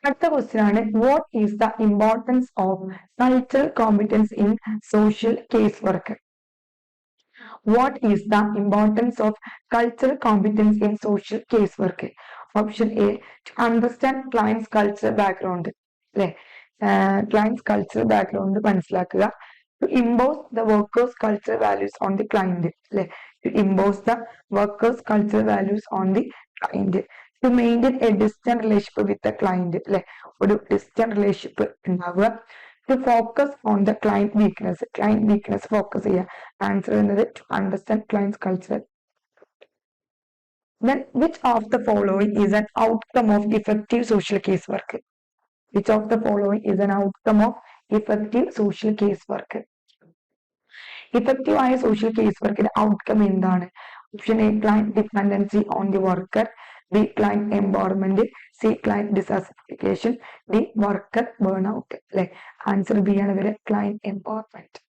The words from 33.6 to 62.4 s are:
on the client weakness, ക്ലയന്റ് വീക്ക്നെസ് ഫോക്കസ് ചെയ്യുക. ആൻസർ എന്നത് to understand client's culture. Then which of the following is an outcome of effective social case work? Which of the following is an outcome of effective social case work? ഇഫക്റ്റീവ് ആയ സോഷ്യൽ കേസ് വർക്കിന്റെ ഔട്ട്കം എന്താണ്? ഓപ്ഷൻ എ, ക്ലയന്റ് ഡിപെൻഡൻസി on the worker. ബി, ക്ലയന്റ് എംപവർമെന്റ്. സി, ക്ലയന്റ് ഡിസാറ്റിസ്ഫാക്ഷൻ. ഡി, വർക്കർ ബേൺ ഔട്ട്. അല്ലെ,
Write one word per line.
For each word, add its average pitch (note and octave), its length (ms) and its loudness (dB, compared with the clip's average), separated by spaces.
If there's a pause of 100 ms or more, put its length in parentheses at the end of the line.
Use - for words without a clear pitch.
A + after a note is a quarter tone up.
on G#3 100 2
the G#3 160 2 (100)
client G#3 280 0
weakness, F#3+ 500 0 (140)
ക്ലയന്റ് G#3+ 340 2
വീക്ക്നെസ് G3+ 360 -2
ഫോക്കസ് G#3 360 -2
ചെയ്യുക. F#3 240 0 (340)
ആൻസർ G3 320 -2
എന്നത് G2+ 340 2
to - 160 -18 (140)
understand G3 440 -2 (120)
client's G3+ 340 -2
culture. F#3 340 -4 (2000)
Then C4 180 0 (220)
which D#4+ 160 0 (140)
of A#3 180 -2
the B3 140 0
following G3+ 520 0
is G3+ 180 2
an G#3+ 140 0 (120)
outcome A3+ 580 2
of G#3 80 0 (140)
effective G#3+ 460 0
social G3+ 340 0
case F#3+ 300 -2
work? G3 220 -8 (840)
Which G3+ 160 -2
of G#3+ 200 0
the A#3 100 0
following G#3 460 0
is G3 140 0
an G3+ 120 2
outcome G3+ 560 0
of A3 60 -2 (460)
effective G#3+ 540 -2
social G#3+ 420 -2
case G3+ 360 0
work? - 220 -8 (1600)
ഇഫക്റ്റീവ് C4 440 2
ആയ B3+ 180 2
സോഷ്യൽ A3 440 0
കേസ് G#3+ 240 0
വർക്കിന്റെ G#3 360 0
ഔട്ട്കം G#3+ 440 2
എന്താണ്? F#3 420 2 (480)
ഓപ്ഷൻ A3 280 -2
എ, G#3+ 180 2
ക്ലയന്റ് G#3+ 360 2
ഡിപെൻഡൻസി G3+ 600 0
on - 280 -2
the G3 220 0
worker. F#3 380 -2 (480)
ബി, G#3+ 100 4 (140)
ക്ലയന്റ് G#3 380 0
എംപവർമെന്റ്. G3 680 0 (400)
സി, A3 120 2
ക്ലയന്റ് G#3 380 -2
ഡിസാറ്റിസ്ഫാക്ഷൻ. G3 1080 -4 (360)
ഡി, A3 240 0
വർക്കർ G#3 480 -2 (160)
ബേൺ F#3+ 340 0
ഔട്ട്. - 200 -12
അല്ലെ, - 320 -4 (400)